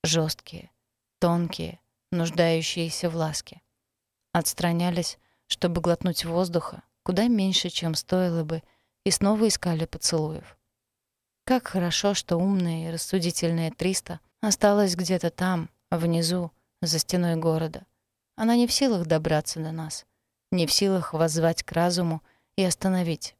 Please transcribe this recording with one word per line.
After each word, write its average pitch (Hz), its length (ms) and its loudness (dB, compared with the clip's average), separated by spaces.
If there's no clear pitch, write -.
Жесткие, 160 680 -4
тонкие, 170 600 -2
нуждающиеся 165 960 0
в 160 60 -6
ласке. 160 460 -6
Отстранялись, 170 880 -2
чтобы 170 340 -2
глотнуть 170 440 0
воздуха, 170 560 -2
куда 185 240 2
меньше, 190 420 2
чем 165 240 -4
стоило 175 500 0
бы, 160 200 -6
и 196 80 2
снова 208 360 2
искали 165 380 0
поцелуев. 156 720 -4
Как 254 220 0
хорошо, 185 460 0
что - 240 -2
умная 170 500 0
и 165 40 -6
рассудительная 165 800 0
триста 180 480 -4
осталась 202 540 4
где-то 175 340 0
там, 180 400 -2
внизу, 170 600 0
за 160 180 0
стеной 175 360 0
города. 160 500 -2
Она 226 200 2
не 240 120 4
в 240 60 -2
силах 220 320 2
добраться 160 540 0
до 160 120 -6
нас, 160 340 -10
не 175 140 2
в 143 60 -2
силах 190 420 2
воззвать 165 500 2
к - 80 -12
разуму 170 520 0
и 196 80 2
остановить. 180 760 -2